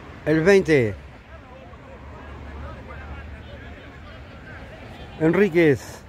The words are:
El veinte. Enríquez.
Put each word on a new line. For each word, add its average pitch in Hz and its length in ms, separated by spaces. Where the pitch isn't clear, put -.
El 160 160
veinte. 156 520
Enríquez. 165 880